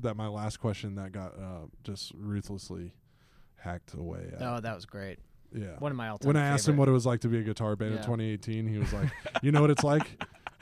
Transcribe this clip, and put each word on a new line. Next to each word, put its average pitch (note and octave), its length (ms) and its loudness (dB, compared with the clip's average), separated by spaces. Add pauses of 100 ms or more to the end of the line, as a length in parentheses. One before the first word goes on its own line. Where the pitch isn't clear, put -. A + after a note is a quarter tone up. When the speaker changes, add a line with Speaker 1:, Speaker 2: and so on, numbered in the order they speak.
Speaker 1:
that A#2 140 0
my G#2+ 120 -4
last G#2 300 -4
question G#2 380 -2
that F#2+ 140 -8
got, F#2 280 -8
uh, F#2 280 -10 (160)
just - 320 -10
ruthlessly G2 800 -6 (640)
hacked - 380 -10
away E2+ 420 -8
at. - 60 -6
Speaker 2:
Oh, A#2+ 180 -4
that A2 140 -6
was F2 100 -12
great. G2 340 -10 (360)
Speaker 1:
Yeah. G2+ 240 -8
Speaker 2:
One C#3+ 120 -2
of C#3 60 -4
my A#2 140 -4
all-time G#2+ 180 -4
Speaker 1:
When D3 80 6
I D3 100 4
asked C#3+ 220 4
him D3+ 60 8
Speaker 2:
favorite. C#3+ 60 4
Speaker 1:
what C#3 100 8
it - 20 8
was B2+ 140 6
like A#2+ 140 2
to A#2 80 2
be A2+ 100 4
a A2+ 40 0
guitar G#2+ 340 0
band G#2+ 160 -2
in A2 60 0
Speaker 2:
Yeah. G#2+ 60 -6
Speaker 1:
twenty A2+ 260 0
eighteen, A2 360 -2
he A2 120 0
was - 140 0
like, A#2+ 180 2 (160)
Speaker 2:
<laughs> - 160 -4
Speaker 1:
"You C#3 100 6
know D3+ 80 8
what D3+ 100 8
it's - 140 4
like? D3 380 2 (400)